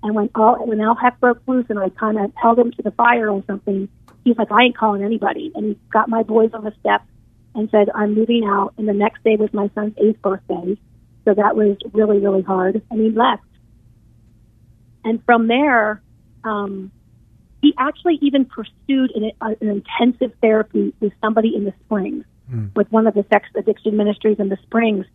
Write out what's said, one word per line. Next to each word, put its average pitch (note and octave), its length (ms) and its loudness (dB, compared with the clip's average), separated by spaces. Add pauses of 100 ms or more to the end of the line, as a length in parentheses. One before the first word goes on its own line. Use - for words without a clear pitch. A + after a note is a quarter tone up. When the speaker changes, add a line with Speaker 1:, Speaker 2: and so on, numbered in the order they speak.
Speaker 1:
And G#3+ 140 -4
when G#3 200 -2
all, A3+ 300 4
when G#3+ 160 -2
all A3+ 140 2
heck A#3+ 240 -2
broke A#3+ 280 2
loose B3+ 220 0
and G#3 100 -4
I F#3+ 100 -2
kinda G#3+ 460 -4
held A#3 240 4
him A#3+ 120 4
to - 100 -14
the G#3 100 -4
fire A#3 380 2
on G3 160 -4
something, G3 420 -4 (380)
he's A#3 120 4
like, A3 140 -2
"I A3+ 120 4
ain't B3+ 120 2
calling G3+ 280 -2
anybody." G3+ 520 -4
And G#3+ 100 -8
he G#3+ 120 -6 (140)
got - 180 2
my A3+ 140 0
boys A3 300 2
on G#3+ 100 -12
the G#3+ 180 -8
step G#3 220 0 (520)
and G#3+ 140 -4
said, G#3 260 4
"I'm G#3 200 -2
moving A3+ 280 2
out." G3 340 -2
And G#3+ 100 -4
the G#3 60 0
next G3+ 300 -2
day A3 140 4
was G#3+ 160 -2
my G3+ 220 -2
son's G#3+ 220 -6
eighth G#3+ 240 0
birthday. F#3+ 560 -4 (460)
So G#3 100 2
that G#3 220 2
was G#3 220 2 (160)
really, G#3+ 240 2
really G3 240 0
hard. F#3+ 400 -2 (100)
And A3 80 -4
he A3 120 2
left. A3+ 320 0 (1600)
And A3+ 200 -4
from A3+ 220 2
there, A#3 540 0 (420)
um, G3 480 -8 (680)
he D4+ 160 6
actually D4+ 440 -2
even C#4 240 2
pursued C4 720 -4
an, G#3+ 160 -4 (100)
a, A3 60 -6 (140)
an G#3+ 80 -2
intensive A#3 720 -2
therapy G#3+ 600 0
with G#3 100 -2 (100)
somebody A3 340 0
in G3+ 100 -4
the G3 80 -6 (120)
Springs, G3+ 400 -4 (240)
Speaker 2:
Hmm. A2+ 260 -6
Speaker 1:
with G#3 160 0
one A3 160 4
of G#3 60 0
the G3+ 180 0
sex G#3 240 0
addiction G#3 420 -2
ministries G#3 420 0
in G3 100 -2
the G3 140 -4
Springs. A3 520 0